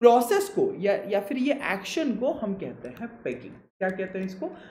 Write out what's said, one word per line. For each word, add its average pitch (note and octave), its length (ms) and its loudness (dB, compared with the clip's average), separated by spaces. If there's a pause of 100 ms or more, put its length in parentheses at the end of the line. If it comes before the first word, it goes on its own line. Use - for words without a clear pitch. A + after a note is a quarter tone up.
process B3 480 6
को - 260 0
या, G3 200 2
या G3 260 0
फिर C4 180 -6
ये C4 160 2
action G3 640 -2
को C4 160 0
हम G3+ 220 -4
कहते B2 340 -10
हैं - 340 -14
pegging। - 320 -8
क्या - 360 -6
कहते F#3+ 280 -6
हैं F#3+ 80 -4
इसको? D4+ 220 -6 (220)